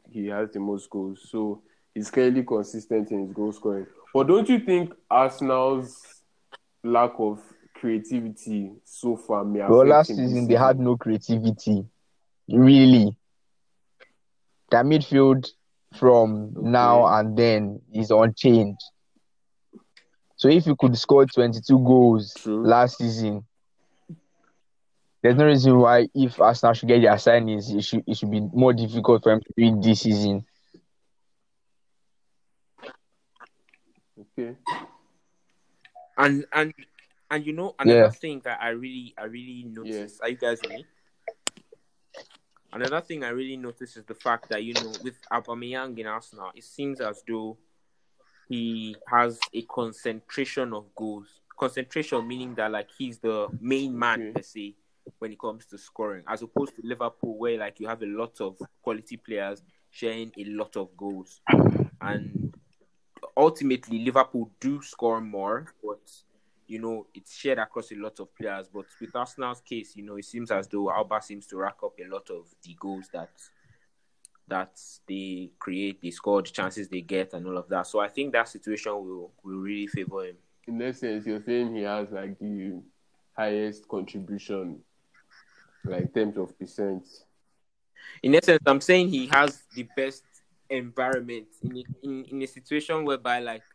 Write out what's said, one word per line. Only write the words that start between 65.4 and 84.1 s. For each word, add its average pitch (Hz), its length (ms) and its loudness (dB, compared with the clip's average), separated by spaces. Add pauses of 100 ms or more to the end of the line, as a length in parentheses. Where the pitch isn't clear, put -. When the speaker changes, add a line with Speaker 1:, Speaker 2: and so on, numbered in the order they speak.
Speaker 3:
but, 104 180 -12 (640)
you 110 120 -14
know, 113 340 -10
it's - 220 -20
shared 131 240 -4
across 110 320 -10
a 110 40 -18
lot 104 240 -16
of - 160 -20
players. 98 380 -12
But 101 120 -16 (140)
with 113 160 -18
Arsenal's 123 460 -10
case, 113 340 -16
you 107 80 -20
know, 104 140 -16
it 101 80 -16
seems 117 260 -12
as 98 160 -6
though 101 240 -6
Alba 104 300 -6
seems 101 260 -20
to 98 100 -16
rack 98 260 -8
up 101 160 -14
a 90 100 -20
lot 98 200 -16
of 87 180 -16 (160)
the 87 160 -20
goals 95 340 -14
that, 85 180 -16 (1160)
that 95 320 -12 (280)
they 95 520 -14
create, 95 420 -10
they 87 100 -14
score, 101 300 -4
the - 80 -14
chances 95 400 -10
they 92 120 -12
get, 92 320 -8
and 87 140 -14
all 92 100 -10
of 87 120 -14
that. 92 180 -6
So 104 120 -6
I 101 100 -4
think 139 240 -10
that 117 160 -2
situation 107 440 -10
will, 92 380 -14 (120)
will 95 160 -12
really 101 280 -10
favour 95 380 -10
him. 90 120 -18 (300)
Speaker 1:
In 117 140 -10
essence, 120 440 -8
you're 107 180 -8
saying 120 320 -4
he 107 80 -8
has, 101 280 -8
like, 98 280 -14
the 98 420 -12 (560)
highest 107 500 -8
contribution 95 920 -12 (1080)